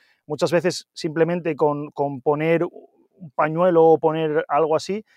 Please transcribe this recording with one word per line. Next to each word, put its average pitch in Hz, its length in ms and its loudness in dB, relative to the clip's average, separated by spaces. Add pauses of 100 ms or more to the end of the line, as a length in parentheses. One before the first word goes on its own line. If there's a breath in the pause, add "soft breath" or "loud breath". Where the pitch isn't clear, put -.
(260)
muchas 147 240 -4
veces 165 420 -2
simplemente 165 640 -2
con, 147 360 0
con 143 280 -4
poner 156 440 0
un - 720 -16
pañuelo 165 500 2
o 160 140 6
poner 160 500 0
algo 156 280 0
así 196 260 -6 (140)